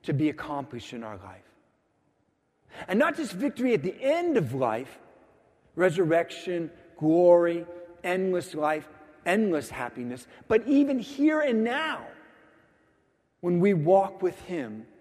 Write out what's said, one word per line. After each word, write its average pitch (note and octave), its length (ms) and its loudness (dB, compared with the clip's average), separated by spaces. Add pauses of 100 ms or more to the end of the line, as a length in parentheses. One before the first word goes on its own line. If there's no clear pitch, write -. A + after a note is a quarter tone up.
to D#3+ 100 -4
be D3 160 2
accomplished C#3 640 -10
in A#2 100 -10
our G#2+ 140 -12
life. F#2+ 260 -20 (1400)
And F#3 100 0
not D4+ 200 2
just B3+ 160 -6
victory A#3+ 400 -2
at D#3 100 0
the F#3 180 -4
end D#4+ 360 0
of C3+ 160 -2
life, B2+ 440 -4 (800)
resurrection, E3+ 960 0 (260)
glory, E3+ 680 6 (380)
endless F#3 500 -2
life, D3+ 340 -2 (380)
endless F3+ 440 0
happiness, B2 580 -10 (200)
but A3+ 200 2
even C#4 320 4
here D4+ 420 0
and A#3 220 0
now, C4 420 -4 (1400)
when F3 180 0
we G3+ 140 4
walk F#3+ 480 2
with F3+ 200 -2
him A2+ 440 -10 (160)